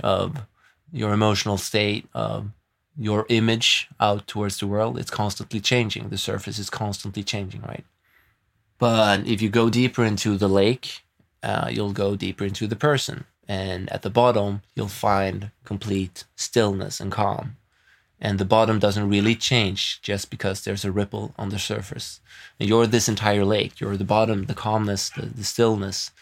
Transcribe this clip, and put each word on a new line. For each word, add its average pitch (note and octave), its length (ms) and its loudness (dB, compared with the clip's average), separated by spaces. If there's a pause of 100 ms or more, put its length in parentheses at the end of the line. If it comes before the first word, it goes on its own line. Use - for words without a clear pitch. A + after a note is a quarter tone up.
of G2 420 -2 (460)
your A2 220 -2
emotional G#2 440 2
state, G#2 560 -2
of G#2+ 340 -4 (500)
your G#2+ 320 0
image A2+ 580 2 (100)
out G#2 300 2
towards G2+ 320 -4
the G2+ 80 -2
world. G#2+ 320 0
It's - 100 -8
constantly G#2 520 -4
changing. A2 480 0
The G2 80 -6
surface G#2 420 -6
is G2 100 -8
constantly G#2 540 -6
changing, G2+ 380 -6
right? - 240 -12 (920)
But A2 480 4
if G#2+ 160 0
you A2 80 2
go A#2 200 4
deeper A#2+ 340 2
into G#2 340 0
the G2 120 2
lake, G2+ 520 0 (400)
uh, - 300 -2
you'll G#2+ 220 -4
go G2+ 240 -2
deeper G2 260 -6
into G2+ 240 -4
the A2 80 -6
person. C#3+ 480 0 (240)
And F#2+ 440 -6
at G2+ 120 -8
the G#2 60 -4
bottom, G#2 520 4 (140)
you'll G#2+ 120 -4
find G2 640 0 (140)
complete G2 580 -4 (120)
stillness G2+ 640 0
and G2 120 -8
calm. G#2 460 -2 (640)
And G2+ 180 0
the G2 60 0
bottom A2 340 6
doesn't G#2 300 2
really G#2 260 4
change G#2 640 0
just G2+ 280 -4
because - 340 -4
there's G2+ 220 -4
a G2 80 -2
ripple G#2 440 -4
on G2+ 120 -6
the G2 100 -6
surface. - 640 -8 (360)
And G#2 120 0
you're A2+ 180 6
this A2+ 220 4
entire G#2 340 2
lake. G#2 380 0
You're G2+ 160 -2
the F#2+ 80 -2
bottom, G#2+ 400 2
the A2+ 80 -4
calmness, G#2 560 -2
the, - 160 -10
the A2+ 180 -10
stillness G#2 680 0 (100)